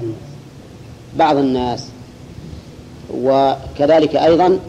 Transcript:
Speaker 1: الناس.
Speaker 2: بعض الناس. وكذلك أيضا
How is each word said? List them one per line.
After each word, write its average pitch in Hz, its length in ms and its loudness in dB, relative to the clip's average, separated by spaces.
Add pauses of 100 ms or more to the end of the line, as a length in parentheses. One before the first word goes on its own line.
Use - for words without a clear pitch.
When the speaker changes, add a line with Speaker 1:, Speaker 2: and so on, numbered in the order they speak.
Speaker 1:
الناس. 113 120 -8 (1040)
Speaker 2:
بعض 151 180 4
الناس. 127 500 0 (1300)
وكذلك 139 1000 2
أيضا 170 420 4 (100)